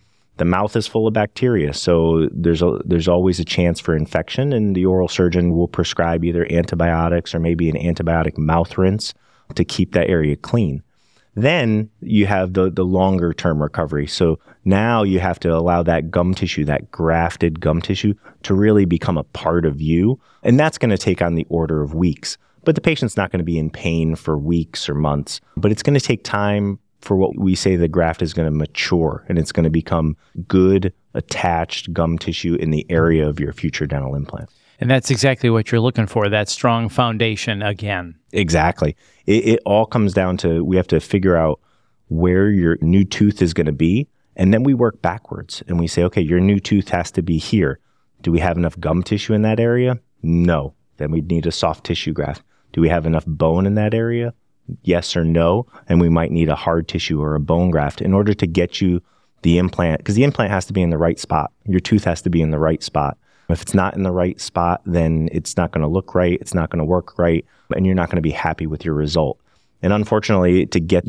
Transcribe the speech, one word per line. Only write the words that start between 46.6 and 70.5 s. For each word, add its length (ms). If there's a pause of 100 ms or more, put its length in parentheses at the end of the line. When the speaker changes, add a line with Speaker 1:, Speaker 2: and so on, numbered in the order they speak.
Speaker 1:
tooth 300
has 220
to 100
be 160
here." 420 (420)
Do 100
we 60
have 180
enough 240
gum 220
tissue 320
in 80
that 180
area? 380 (240)
No. 520 (220)
Then 140
we'd 180
need 180
a 60
soft 320
tissue 280
graft. 300 (300)
Do 80
we 80
have 180
enough 200
bone 400
in 80
that 200
area? 380 (500)
Yes 340
or 80
no? 420 (220)
And 120
we 80
might 220
need 180
a 80
hard 320
tissue 320
or 140
a 60
bone 300
graft 300
in 140
order 200
to 120
get 340
you 200 (420)
the 160
implant, 460
'cause 100
the 100
implant 260
has 160
to 60
be 100
in 80
the 80
right 200
spot. 340 (140)
Your 140
tooth 240
has 180
to 80
be 120
in 80
the 80
right 240
spot. 340 (320)
If 140
it's 120
not 220
in 60
the 100
right 280
spot, 440
then 480
it's 240
not 160
gonna 160
look 260
right, 260
it's 140
not 160
gonna 140
work 340
right, 260 (300)
and 120
you're 80
not 160
gonna 100
be 100
happy 360
with 180
your 100
result. 440 (420)
And 120
unfortunately, 760